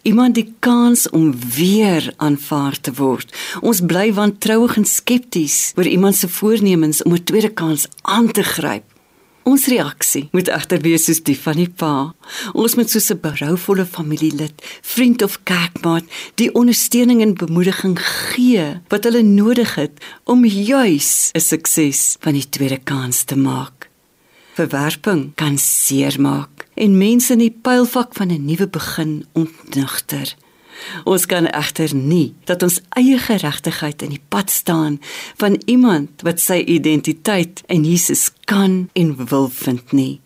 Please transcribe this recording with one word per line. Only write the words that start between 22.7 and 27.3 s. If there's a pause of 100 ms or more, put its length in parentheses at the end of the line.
kans
te
maak. (640)
Verwerping
kan
seermaak (240)
en
mense